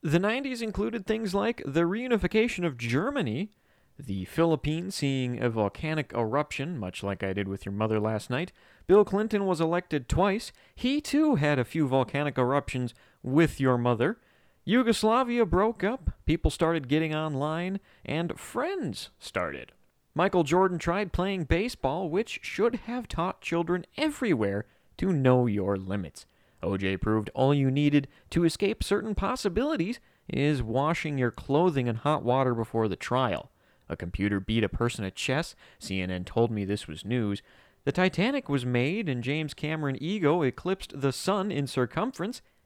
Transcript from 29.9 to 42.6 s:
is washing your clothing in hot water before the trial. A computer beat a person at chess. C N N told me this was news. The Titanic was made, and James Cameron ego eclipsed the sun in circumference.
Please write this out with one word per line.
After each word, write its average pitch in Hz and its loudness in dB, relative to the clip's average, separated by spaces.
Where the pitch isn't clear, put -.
is 143 0
washing 139 -2
your 123 2
clothing 147 2
in 117 0
hot 147 0
water 127 2
before 113 0
the 95 0
trial. 123 -2
A - -4
computer 98 0
beat 110 0
a 98 2
person 117 -2
at 95 -6
chess. 143 -4
C 95 -4
N 92 -2
N 92 -4
told 117 2
me 104 -2
this 101 -2
was 80 -12
news. 104 -2
The 139 0
Titanic 190 0
was 139 0
made, 139 0
and 123 -2
James 147 -4
Cameron 151 -4
ego 170 2
eclipsed 143 -4
the 135 2
sun 196 -2
in 143 -2
circumference. 170 -2